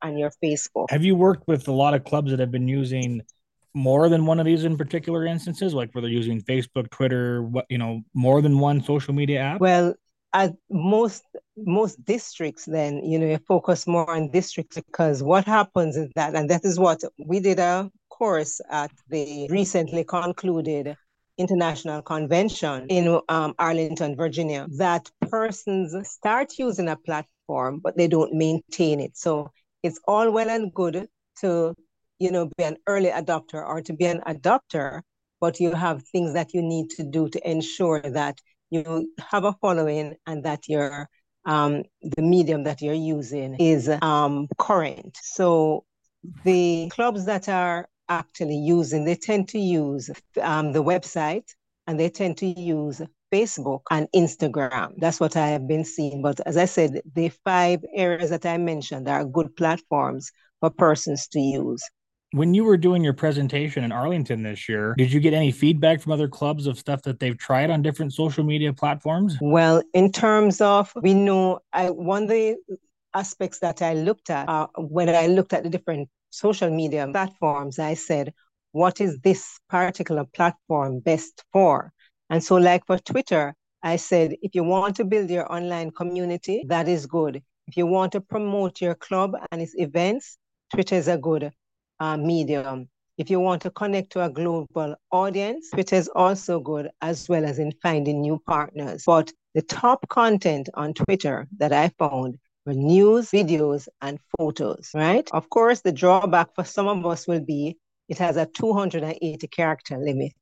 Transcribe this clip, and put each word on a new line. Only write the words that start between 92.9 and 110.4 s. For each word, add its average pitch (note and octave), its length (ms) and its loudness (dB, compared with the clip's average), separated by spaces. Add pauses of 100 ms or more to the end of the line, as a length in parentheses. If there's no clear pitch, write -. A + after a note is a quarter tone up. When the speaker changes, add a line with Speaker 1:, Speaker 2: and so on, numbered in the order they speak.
Speaker 1:
If E3 100 -6
you F#3+ 100 2
want F3+ 240 0
to F3+ 80 -6
connect G3 420 -4
to F3+ 120 -2
a E3 60 -2
global D#3+ 680 -4 (140)
audience, G3+ 580 -2
Twitter F#3+ 280 0
is F3 180 2
also F3+ 460 2
good, D3 280 -6 (140)
as D#3+ 260 -6
well E3 160 2
as C#3+ 140 -2
in D3+ 140 -2 (100)
finding D3 400 0
new D#3 240 -2
partners." D3 580 -4
But D#3+ 260 4 (220)
the D#3 80 0
top - 480 2
content G3 640 2
on D3+ 220 -4
Twitter C#3+ 520 -2 (120)
that D3 160 2
I D#3 240 4
found C3 400 -2 (260)
were C#3+ 100 -4
news, G3+ 580 6
videos, D3+ 560 2 (140)
and C#3+ 180 -8 (180)
photos, D#3 560 -4
right? F3 380 2
Of D#3+ 180 -4
course, A#3 300 4
the F#3 100 0
drawback F3+ 640 4
for F#3 80 -4
some G3+ 240 -2
of F#3+ 180 0
us E3+ 220 -4
will E3 180 0
be D3 320 -4 (320)
it D#3+ 100 -6
has E3+ 180 0
a D#3+ 100 0
two A3+ 260 -2
hundred F#3+ 300 -2
and D#3+ 180 -6
eighty D#3 280 -6
character D#3 500 -4
limit. C#3 440 -4